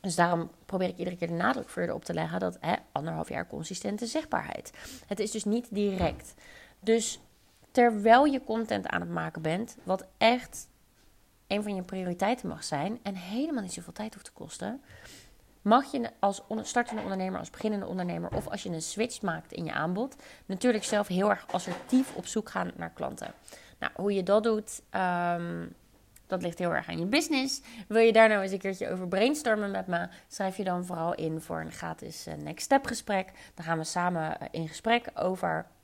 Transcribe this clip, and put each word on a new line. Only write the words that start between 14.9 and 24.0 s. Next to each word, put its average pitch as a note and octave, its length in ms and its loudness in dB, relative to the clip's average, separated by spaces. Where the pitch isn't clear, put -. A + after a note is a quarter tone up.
mag B3 300 6
je A#3+ 260 -2
als G3 280 2
on-, A3 180 -4
startende A#3 380 -2
ondernemer, F#3+ 360 -2
als - 120 -8
beginnende G#3 360 -2
ondernemer F3 480 -4
of - 140 -2
als - 140 -6
je G3 60 -6
een E3 140 -4
switch - 400 -4
maakt E3 300 -4
in E3+ 120 -6
je - 80 -4
aanbod, F#3 440 -2
natuurlijk G#3 380 2
zelf G#3 220 2
heel F#3+ 240 4
erg - 220 0
assertief B3+ 600 2
op - 120 -8
zoek - 240 -4
gaan F3+ 260 -2
naar E2 140 -6
klanten. - 440 -6
Nou, - 180 -4
hoe G3+ 160 0